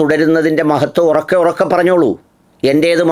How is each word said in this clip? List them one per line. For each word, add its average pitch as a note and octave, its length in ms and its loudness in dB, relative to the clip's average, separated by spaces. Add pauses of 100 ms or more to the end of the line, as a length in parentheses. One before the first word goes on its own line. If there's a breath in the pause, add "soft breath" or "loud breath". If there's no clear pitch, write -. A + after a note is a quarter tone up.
തുടരുന്നതിൻ്റെ D#3 720 0
മഹത്വം D3 380 0
ഉറക്കെ D3+ 320 -2
ഉറക്കെ E3+ 320 -2
പറഞ്ഞോളൂ. F3 360 0 (520)
"എൻ്റേത് D#3+ 500 0